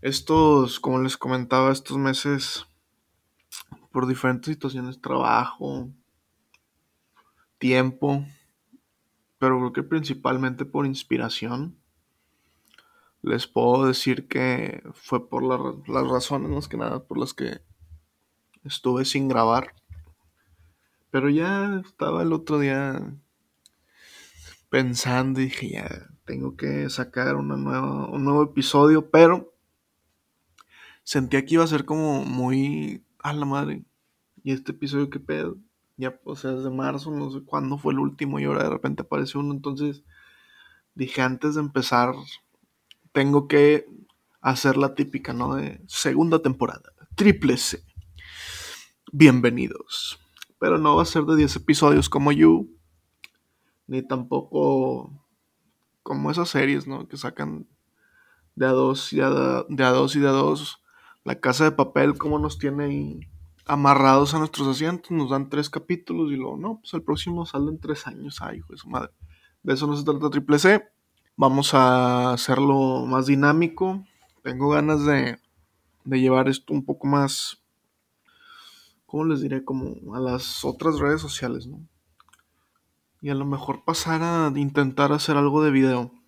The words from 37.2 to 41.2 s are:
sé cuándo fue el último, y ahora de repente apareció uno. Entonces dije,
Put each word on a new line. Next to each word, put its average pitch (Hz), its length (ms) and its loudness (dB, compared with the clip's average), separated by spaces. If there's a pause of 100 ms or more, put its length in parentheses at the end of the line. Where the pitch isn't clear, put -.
sé 139 100 -12
cuándo 139 340 -4
fue 143 160 -2
el 135 60 -2
último, 143 400 -4
y 143 60 -4
ahora 147 180 0
de 151 80 0
repente 143 320 -6
apareció 143 380 -4
uno. 143 120 -4
Entonces 143 520 -6 (880)
dije, 131 280 -4